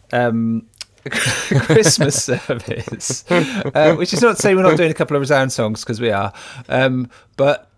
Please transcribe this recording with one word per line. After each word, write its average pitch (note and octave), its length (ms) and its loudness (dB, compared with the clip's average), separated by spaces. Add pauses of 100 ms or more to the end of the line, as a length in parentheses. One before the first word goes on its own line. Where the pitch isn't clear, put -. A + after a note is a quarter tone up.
(140)
um, A2+ 540 0 (380)
<laughs> - 40 -12
Christmas - 1120 2
service, - 1080 -6
uh, E3 680 2
which F3 180 -4
is F3 80 -2
not A#3 160 4
to - 40 -4
say G3 140 4
we're F#3 80 4
not E3 140 2
doing E3 140 2
a - 20 -4
couple C#3+ 240 -2
of C#3 40 0
resound C3+ 300 2
songs, A2 320 -4
'cause A2 160 -6
we A#2 120 0
are, G2+ 200 -2 (380)
um, B2+ 400 0 (260)
but C#3+ 420 0